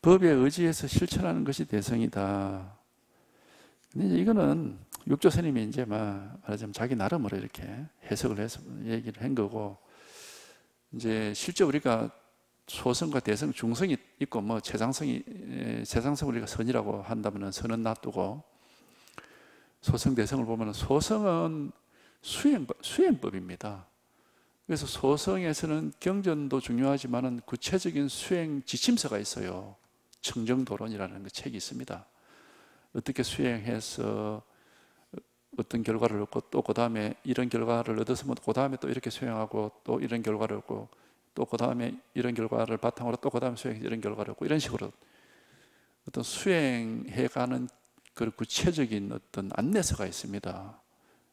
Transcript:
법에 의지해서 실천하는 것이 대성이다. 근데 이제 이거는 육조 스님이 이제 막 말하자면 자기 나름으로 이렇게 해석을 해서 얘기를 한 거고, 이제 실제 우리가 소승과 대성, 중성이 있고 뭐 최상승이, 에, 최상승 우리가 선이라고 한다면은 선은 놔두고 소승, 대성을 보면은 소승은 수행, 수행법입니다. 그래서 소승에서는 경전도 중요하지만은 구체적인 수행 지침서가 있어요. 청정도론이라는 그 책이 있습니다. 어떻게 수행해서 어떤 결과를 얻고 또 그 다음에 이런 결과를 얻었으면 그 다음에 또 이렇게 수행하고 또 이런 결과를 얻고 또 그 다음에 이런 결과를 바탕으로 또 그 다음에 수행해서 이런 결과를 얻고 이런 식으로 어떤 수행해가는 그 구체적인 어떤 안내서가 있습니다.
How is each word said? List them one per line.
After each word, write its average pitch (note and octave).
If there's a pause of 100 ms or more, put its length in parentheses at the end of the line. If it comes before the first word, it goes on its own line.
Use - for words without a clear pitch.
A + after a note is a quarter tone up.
법에 F3+
의지해서 D3
실천하는 E3+
것이 -
대성이다. G2 (1160)
근데 -
이제 F3
이거는 E3 (300)
육조 D#3
스님이 C#3+
이제 A#2+
막 G#2
말하자면 G#2
자기 B2
나름으로 A#2+
이렇게 G#2+ (200)
해석을 G#2
해서 A2+ (240)
얘기를 A2+
한 C3+
거고, G#2 (1120)
이제 A2
실제 F3+
우리가 B2 (580)
소승과 C3+
대성, B2
중성이 B2 (240)
있고 B2
뭐 G#2+
최상승이, B2+
에, B2+
최상승 C#3
우리가 A2+
선이라고 A2
한다면은 G2+
선은 A2+
놔두고 A2 (1400)
소승, C3
대성을 A#2
보면은 A2
소승은 E3 (500)
수행, B3 (140)
수행법입니다. F#2+ (800)
그래서 D3+
소승에서는 D#3
경전도 D#3+
중요하지만은 B2
구체적인 D3
수행 D#3
지침서가 A#2+
있어요. G2 (480)
청정도론이라는 A2
그 G2
책이 A#2+
있습니다. B2 (880)
어떻게 B2+
수행해서 A2 (1120)
어떤 A#2
결과를 A2
얻고 - (100)
또 B2
그 G#2+
다음에 A2+
이런 B2
결과를 A#2
얻었으면 B2+ (100)
그 A2+
다음에 C3+
또 C#3
이렇게 B2+
수행하고 A2 (140)
또 -
이런 A#2
결과를 G#2+
얻고 G#2+ (480)
또 -
그 A#2
다음에 A#2+ (180)
이런 B2
결과를 A2+
바탕으로 A#2+
또 C#3
그 B2+
다음에 B2
수행해서 A2
이런 A2+
결과를 G#2
얻고 -
이런 D#3
식으로 A#2 (1160)
어떤 A#2+
수행해가는 B2+ (460)
그 A2+
구체적인 A2+
어떤 G2+
안내서가 G#3
있습니다. G2 (520)